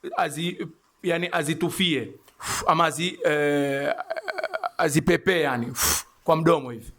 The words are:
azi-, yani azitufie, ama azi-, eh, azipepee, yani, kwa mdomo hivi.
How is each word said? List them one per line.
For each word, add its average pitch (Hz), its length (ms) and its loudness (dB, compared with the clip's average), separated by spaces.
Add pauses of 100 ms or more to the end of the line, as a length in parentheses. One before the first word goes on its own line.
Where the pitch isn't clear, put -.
(160)
azi-, 175 500 -4 (360)
yani 175 300 0
azitufie, 160 760 0 (580)
ama 165 240 6
azi-, 165 340 -4
eh, 147 720 2 (840)
azipepee, 165 640 2
yani, 127 320 -2 (520)
kwa 160 120 4
mdomo 156 340 2
hivi. 117 280 -14